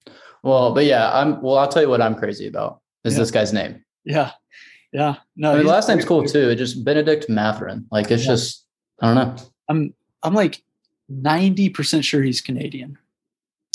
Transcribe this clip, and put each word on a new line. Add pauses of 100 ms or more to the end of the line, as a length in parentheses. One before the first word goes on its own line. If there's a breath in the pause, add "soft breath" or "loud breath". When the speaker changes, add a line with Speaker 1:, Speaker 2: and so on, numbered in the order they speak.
(420 loud breath)
Speaker 1:
Well,
but
yeah,
I'm,
well,
I'll
tell
you
what
I'm
crazy
about (240)
is
Speaker 2:
Yeah.
Speaker 1:
this
guy's
name. (220)
Speaker 2:
Yeah. (600 loud breath)
Yeah. (200)
No,
Speaker 1:
I
mean,
Speaker 2:
he's
Speaker 1:
last
name's
Speaker 2:
great.
Speaker 1:
cool
too.
It
just
Benedict
Mathurin.
Like,
it's
Speaker 2:
Yeah.
Speaker 1:
just, (340)
I
don't (220)
know. (240)
Speaker 2:
I'm, (300)
I'm,
like, (460)
ninety
percent
sure
he's
Canadian. (760)